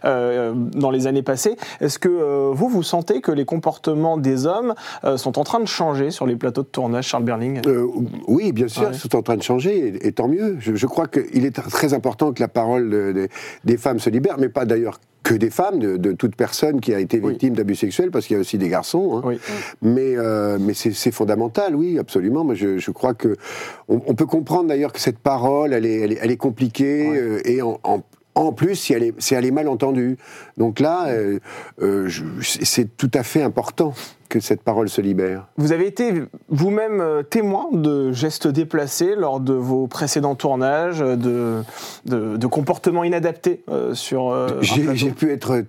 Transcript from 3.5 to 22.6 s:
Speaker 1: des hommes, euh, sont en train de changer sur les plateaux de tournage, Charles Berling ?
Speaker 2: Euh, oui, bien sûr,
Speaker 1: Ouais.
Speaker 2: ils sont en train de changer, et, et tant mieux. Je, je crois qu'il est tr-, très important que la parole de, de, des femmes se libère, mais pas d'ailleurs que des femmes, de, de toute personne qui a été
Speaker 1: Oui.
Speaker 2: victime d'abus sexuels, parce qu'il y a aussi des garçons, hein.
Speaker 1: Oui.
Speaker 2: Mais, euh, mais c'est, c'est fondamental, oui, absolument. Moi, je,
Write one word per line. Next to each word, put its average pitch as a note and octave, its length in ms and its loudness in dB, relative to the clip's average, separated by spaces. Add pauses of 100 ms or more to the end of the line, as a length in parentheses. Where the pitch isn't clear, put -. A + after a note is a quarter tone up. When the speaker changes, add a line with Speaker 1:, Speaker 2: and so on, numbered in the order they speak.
Speaker 1:
des C3+ 300 0
hommes, A3 280 0 (300)
euh, C3+ 120 2
sont B2+ 220 -4
en D3+ 60 2
train - 160 0
de G#3+ 60 0
changer D3 440 0
sur C3+ 160 -4
les A#2+ 100 0
plateaux B2 260 -2
de C3+ 60 -6
tournage, B2 400 -2
Charles B2 160 -2
Berling ? B2 420 -2
Speaker 2:
Euh, B2 200 2 (420)
oui, E3+ 240 4
bien A#2 160 2
sûr, - 160 -2
Speaker 1:
Ouais. G#3 80 0
Speaker 2:
ils - 60 -8
sont - 180 -4
en A2 60 2
train A2+ 140 0
de G2 60 -4
changer, C#3 340 0 (260)
et, - 60 0
et G#2 40 0
tant A#2+ 160 0
mieux. F#3+ 300 0
Je, A2 160 -2
je G#2+ 120 0
crois D#3+ 200 0
qu'il C3 380 2
est C3+ 120 -2
tr-, - 140 -8
très C#3+ 240 2
important C3 380 0
que B2 80 -4
la A#2 80 2
parole A#2+ 420 2
de, G2+ 220 2
de, F#2+ 160 0 (360)
des A#2 120 4
femmes A#2+ 220 0
se A2 120 0
libère, C3+ 280 2
mais C3 100 2
pas C3 160 0
d'ailleurs A2+ 360 0 (220)
que - 100 2
des A2 160 2
femmes, F#3+ 300 0
de, G2+ 180 0
de F#2 160 2
toute G#2 240 -2
personne C#3 460 0
qui A#2+ 100 0
a G2+ 80 0
été A#2+ 180 0
Speaker 1:
Oui. G2+ 120 0
Speaker 2:
victime B2+ 240 0
d'abus G2+ 220 0
sexuels, F3 340 0
parce - 160 -2
qu'il A2 80 0
y - 20 2
a G2 40 2
aussi G2 180 -2
des F#2 100 0
garçons, D3 480 0
hein. B2 80 -2
Speaker 1:
Oui. A#2+ 160 -2 (400)
Speaker 2:
Mais, B2+ 380 2
euh, G#2+ 420 0
mais G2 140 0
c'est, A2 180 -2
c'est A#2 200 0
fondamental, A2+ 640 0
oui, E3 240 0
absolument. A2 460 0
Moi, C3+ 100 2
je, G2 220 0